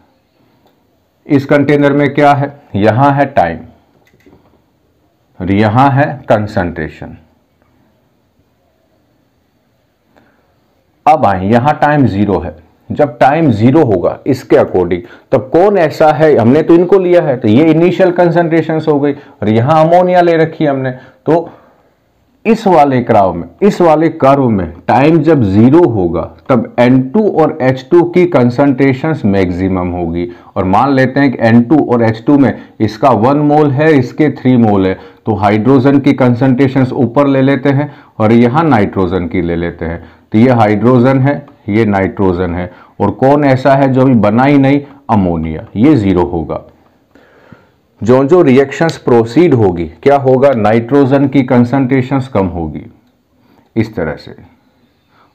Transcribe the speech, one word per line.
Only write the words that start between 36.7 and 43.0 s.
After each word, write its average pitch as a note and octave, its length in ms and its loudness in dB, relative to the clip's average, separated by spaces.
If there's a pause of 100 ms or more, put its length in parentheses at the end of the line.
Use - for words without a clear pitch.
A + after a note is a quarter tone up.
ऊपर C#3 320 -2
ले C3+ 160 0
लेते C3+ 280 0
हैं C#3+ 200 -2 (280)
और A2 140 0
यहाँ A#2+ 320 2
nitrogen F#2+ 640 -2
की F#2 140 -4
ले E2+ 140 -4
लेते E2+ 280 -8
हैं। E2+ 180 -10 (300)
तो G#2+ 60 0
ये B2 140 4
hydrogen A#2+ 680 2
है, C#3+ 220 -2 (260)
ये G#2+ 160 0
nitrogen F#2 720 -2
है F2+ 160 -8 (300)